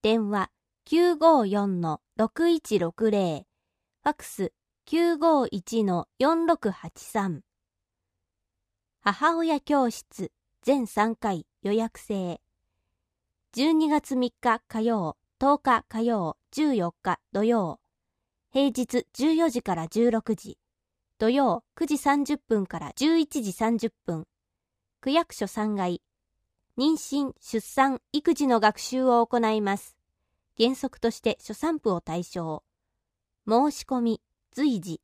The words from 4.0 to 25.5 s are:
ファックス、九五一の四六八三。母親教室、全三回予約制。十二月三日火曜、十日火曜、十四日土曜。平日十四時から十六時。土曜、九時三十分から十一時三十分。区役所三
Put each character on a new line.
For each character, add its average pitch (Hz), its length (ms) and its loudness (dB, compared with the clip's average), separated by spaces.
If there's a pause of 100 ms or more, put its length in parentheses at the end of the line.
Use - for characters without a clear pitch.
フ 285 60 2
ァ - 20 -2
ッ - 40 -4
ク - 100 -20
ス、 - 280 -6 (320)
九 339 320 2
五 302 300 2
一 214 360 -2
の 185 240 -2 (100)
四 330 280 2
六 311 260 0
八 - 320 -16
三。 190 400 -4 (1600)
母 302 360 0
親 320 220 0
教 269 300 2
室、 - 420 -12 (300)
全 262 260 2
三 214 280 0
回 185 300 -4 (180)
予 202 100 -2
約 226 260 -4
制。 185 400 -6 (1120)
十 285 200 2
二 311 180 2
月 294 260 0
三 247 240 -2
日 226 280 0
火 220 140 -4
曜、 220 360 -2 (220)
十 285 180 4
日 247 320 0
火 226 120 -6
曜、 214 360 -2 (140)
十 294 240 0
四 170 260 -2
日 180 180 -4 (140)
土 202 100 0
曜。 220 360 0 (720)
平 277 160 2
日 240 460 -2
十 311 200 2
四 330 160 2
時 240 120 -4
か 185 140 -2
ら 165 120 -8
十 233 240 2
六 220 240 -2
時。 - 220 -18 (600)
土 220 120 2
曜、 247 340 2 (120)
九 330 100 -2
時 294 120 -2
三 285 260 2
十 285 140 -2
分 208 280 -2
か - 140 -12
ら 147 160 -14
十 320 220 2
一 294 260 -2
時 196 80 -4
三 226 260 -2
十 226 140 -4 (140)
分。 165 200 -6 (760)
区 262 100 -2
役 330 220 0
所 202 140 -6
三 214 280 -4